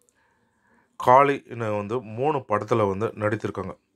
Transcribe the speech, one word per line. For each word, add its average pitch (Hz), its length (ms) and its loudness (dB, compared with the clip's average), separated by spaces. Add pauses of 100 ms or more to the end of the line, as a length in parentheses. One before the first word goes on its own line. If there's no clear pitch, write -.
(1080)
காளின்னு 123 720 4
வந்து 104 260 -6
மூணு 123 360 -4
படத்துல 107 500 0
வந்து 98 180 -2
நடித்திருக்காங்க. 104 680 -4 (200)